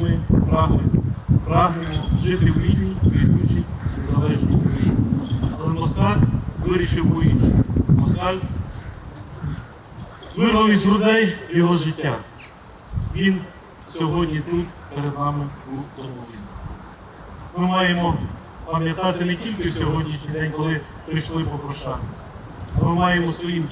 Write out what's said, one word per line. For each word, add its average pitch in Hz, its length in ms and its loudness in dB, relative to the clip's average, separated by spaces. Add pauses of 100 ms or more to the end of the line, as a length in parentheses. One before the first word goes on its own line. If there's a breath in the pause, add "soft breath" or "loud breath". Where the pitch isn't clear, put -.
ми, - 180 2 (300)
прагне-, 160 300 4 (640)
прагнемо 165 580 0 (200)
жити 185 220 2
в - 140 4
вільній, 190 420 2
квітучій, - 640 4 (380)
незалежній - 540 2
Україні. - 420 2 (640)
Але 160 140 -2
москаль 202 440 2 (480)
вирішив 175 480 2
по-іншому. - 500 4 (240)
Москаль - 500 4 (2000)
вирвав 214 340 4
із 196 160 4
грудей 208 500 4 (180)
його 175 220 4
життя. 151 400 -2 (1000)
Він 185 260 2 (480)
сьогодні 160 520 -2 (100)
тут, 175 140 -2 (300)
перед 143 240 -4
нами, 143 260 -2 (220)
у 135 340 -12
домовині. 120 360 -14 (1200)
Ми 180 100 2
маємо 175 480 2 (500)
пам'ятати 165 600 -2
не 175 100 -2
тільки 185 360 -6
сьогоднішній 151 640 -4
день, 156 220 -4
коли 151 260 -2 (240)
прийшли 160 380 -4
попрощатися. 143 800 -8 (580)
Ми 165 120 4
маємо 175 380 2
своїм 170 400 -4